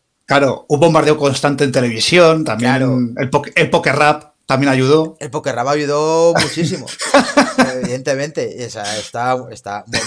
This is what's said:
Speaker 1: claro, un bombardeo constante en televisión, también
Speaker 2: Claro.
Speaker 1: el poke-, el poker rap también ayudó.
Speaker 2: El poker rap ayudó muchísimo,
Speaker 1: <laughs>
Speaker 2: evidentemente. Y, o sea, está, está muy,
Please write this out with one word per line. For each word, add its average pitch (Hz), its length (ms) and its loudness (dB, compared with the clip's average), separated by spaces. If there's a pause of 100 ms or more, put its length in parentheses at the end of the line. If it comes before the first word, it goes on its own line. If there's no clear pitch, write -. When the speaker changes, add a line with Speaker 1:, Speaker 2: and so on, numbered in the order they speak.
(260)
Speaker 1:
claro, 139 440 2
un 147 100 2
bombardeo 151 380 4
constante 143 460 0
en 135 80 0
televisión, 151 760 2
también 120 320 -2
Speaker 2:
Claro. 127 200 0 (200)
Speaker 1:
el 131 120 -4
poke-, - 260 -2
el 165 140 2
poker 156 260 0
rap 147 360 0 (140)
también 135 260 0
ayudó. 147 480 2
Speaker 2:
El 147 120 -10
poker 139 240 -6
rap 120 120 -4
ayudó 151 720 0
muchísimo, 156 460 -4
Speaker 1:
<laughs> - 880 0
Speaker 2:
evidentemente. 131 840 -4
Y, 123 40 -8
o 117 60 -10
sea, 104 280 -8
está, 123 380 -4 (160)
está 101 360 -12
muy, 113 200 -4